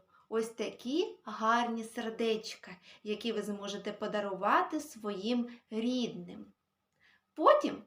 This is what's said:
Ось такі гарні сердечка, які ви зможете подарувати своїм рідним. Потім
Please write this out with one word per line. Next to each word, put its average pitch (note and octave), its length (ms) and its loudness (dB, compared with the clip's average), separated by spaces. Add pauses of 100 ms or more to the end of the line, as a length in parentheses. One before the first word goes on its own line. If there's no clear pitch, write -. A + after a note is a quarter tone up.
(300)
Ось A3 200 0
такі C#4 760 -2
гарні A3+ 600 2
сердечка, A3 880 -4 (320)
які G#3+ 280 -2
ви G#3+ 100 0
зможете G3+ 500 -6
подарувати G#3 880 0
своїм A3 680 -2 (220)
рідним. A3 760 -2 (880)
Потім G4+ 540 6